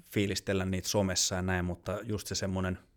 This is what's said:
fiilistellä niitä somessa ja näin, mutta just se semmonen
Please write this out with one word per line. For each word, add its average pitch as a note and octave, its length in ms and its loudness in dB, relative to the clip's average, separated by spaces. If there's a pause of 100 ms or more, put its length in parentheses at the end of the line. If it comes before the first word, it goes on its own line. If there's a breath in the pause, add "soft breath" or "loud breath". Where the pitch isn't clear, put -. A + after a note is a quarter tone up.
fiilistellä G2 540 2
niitä F#2 240 -2
somessa G2 460 2
ja F#2 80 -2
näin, F#2 220 2
mutta F2+ 380 -4
just G#2+ 240 -4
se - 80 -4
semmonen F#2 440 0 (180)